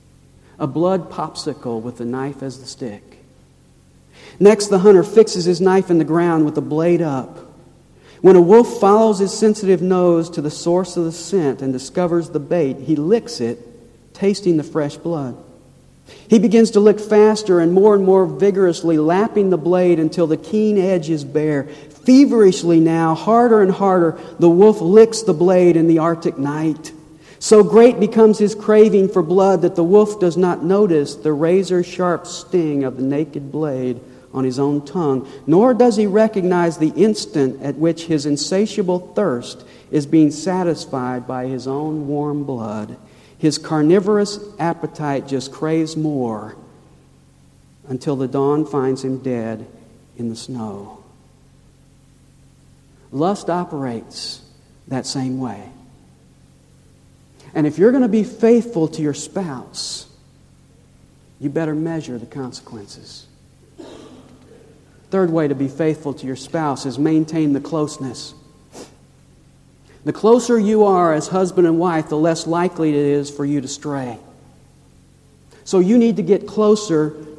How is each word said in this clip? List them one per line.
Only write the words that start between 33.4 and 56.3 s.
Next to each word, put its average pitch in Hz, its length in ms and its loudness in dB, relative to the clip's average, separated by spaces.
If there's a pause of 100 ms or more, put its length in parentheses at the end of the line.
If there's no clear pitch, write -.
blade 131 480 -6 (320)
on 131 100 -4
his 127 160 -4
own 143 260 -2
tongue, 139 400 -4 (220)
nor 202 260 4
does 240 220 4
he 208 140 0
recognize 180 720 0
the 156 180 0
instant 160 640 -2
at 139 140 -8
which 165 300 -2
his 151 200 -2
insatiable 180 880 -4
thirst 135 480 -4 (300)
is 143 140 -2
being 156 220 4
satisfied 143 960 -4
by 127 220 -8
his 131 220 -8
own 151 400 -6
warm 147 340 -4
blood. 113 540 -10 (420)
His 151 200 0
carnivorous 196 840 0 (180)
appetite 151 720 -6
just 131 240 -6
craves 160 440 -4
more 120 600 -6 (1300)
until 131 300 -4
the 131 100 -4
dawn 139 400 0
finds 131 380 -2
him 131 140 -6
dead 117 480 -8 (520)
in 117 120 -8
the 113 60 -10
snow." 107 600 -14 (2250)
Lust 175 360 -2
operates 147 920 -8 (480)
that 127 180 -8
same 131 320 -6
way. 104 300 -12 (1900)